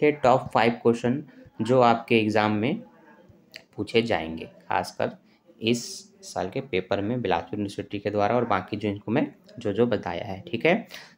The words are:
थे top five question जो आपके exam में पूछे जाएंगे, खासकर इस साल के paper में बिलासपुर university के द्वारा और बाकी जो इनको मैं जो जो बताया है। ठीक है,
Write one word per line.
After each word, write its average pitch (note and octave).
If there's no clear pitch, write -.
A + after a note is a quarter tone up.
थे D3+
top C3
five A#2
question A#2+
जो B2+
आपके A#2
exam G#2+
में B2
पूछे A2+
जाएंगे, E2
खासकर -
इस -
साल F#2
के C3+
paper F#2
में A#2
बिलासपुर F2
university G2+
के G2+
द्वारा G#2
और B2
बाकी G#2
जो G#2+
इनको G2+
मैं D#3+
जो G#2
जो A2+
बताया F#2+
है। G2
ठीक A#2
है, G#3